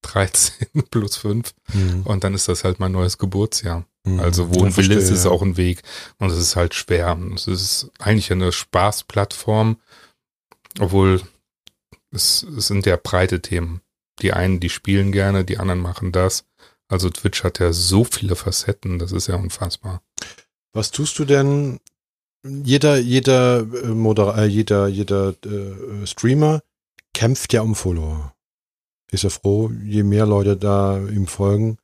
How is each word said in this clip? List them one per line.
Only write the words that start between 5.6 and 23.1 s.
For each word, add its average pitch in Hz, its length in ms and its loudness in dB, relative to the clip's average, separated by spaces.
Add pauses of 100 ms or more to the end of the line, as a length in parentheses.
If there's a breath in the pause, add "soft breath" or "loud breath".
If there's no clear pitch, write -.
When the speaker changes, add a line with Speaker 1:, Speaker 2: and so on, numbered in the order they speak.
Speaker 1:
Und 95 120 0
es 82 60 -2
ist 87 200 0
halt 87 180 0
schwer. 87 440 -2 (160)
Es - 120 -8
ist 95 520 -4
eigentlich 104 340 0
eine 90 200 0
Spaßplattform, 107 1200 -2 (1040 soft breath)
obwohl 95 420 2 (880)
es, - 320 -2
es 139 240 -6
sind 101 200 0
ja 90 100 4
breite 92 440 0
Themen. 87 400 -6 (420)
Die 95 100 0
einen, 92 280 0
die 90 100 -4
spielen 98 400 0
gerne, 98 340 0
die 92 140 -4
anderen 92 220 -2
machen 90 320 -6
das. 92 340 0 (400 soft breath)
Also 92 240 0
Twitch - 320 -4
hat - 160 -4
ja 87 140 2
so 90 320 2
viele - 320 -4
Facetten, 92 640 -4
das 85 100 -6
ist 92 160 -4
ja 92 80 -2
unfassbar. 92 680 -8 (680 loud breath)
Speaker 2:
Was 107 200 -4
tust - 260 -4
du 151 60 -2
denn? 139 560 2 (680)
Jeder, 139 520 2
jeder, 123 600 4